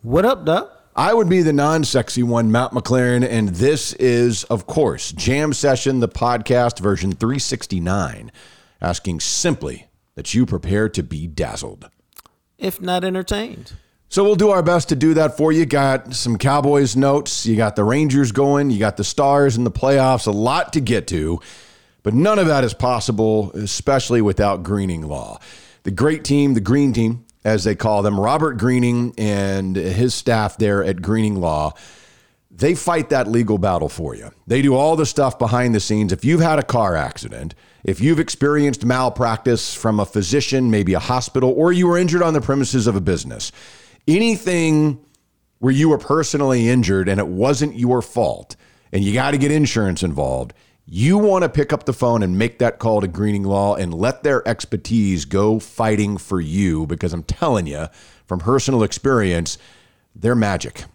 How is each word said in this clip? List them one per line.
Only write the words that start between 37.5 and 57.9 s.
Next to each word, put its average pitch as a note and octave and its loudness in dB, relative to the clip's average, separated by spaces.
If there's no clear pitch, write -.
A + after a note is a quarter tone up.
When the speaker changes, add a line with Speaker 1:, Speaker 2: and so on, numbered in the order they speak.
Speaker 2:
if - -2
you've D3 2
experienced C#3+ 0
malpractice A#2+ 0
from A2 -2
a G2+ 0
physician, B2 0
maybe G2+ 2
a F2 2
hospital, B2+ 0
or E3 4
you F3+ 2
were F3 2
injured F3 2
on E3 2
the C#3 0
premises C3 0
of A#2 2
a G2 0
business, C2+ -4
anything E3 2
where B2+ 2
you D3 4
were D3+ 4
personally C#3 0
injured G2 2
and G2 0
it F#2+ -2
wasn't B2 -2
your A#2+ 0
fault, - -4
and F#2+ 0
you G2+ 0
gotta C3+ 0
get C#3+ 2
insurance A#2 0
involved, C2 -4
you C#3 2
wanna F#3+ 2
pick C#3+ 0
up C#3+ -4
the C3+ -2
phone A#2 0
and F#2 0
make A2 -2
that A#2 0
call A2 2
to G2 -2
Greening G2+ -2
Law G2+ 0
and F2 -4
let G#2+ -4
their C3+ 0
expertise G#2 -2
go G#2 0
fighting G#2+ -2
for F#2 -4
you, D#2+ 0
because D#2+ -6
I'm E2+ -8
telling A2 -2
you, D2 -8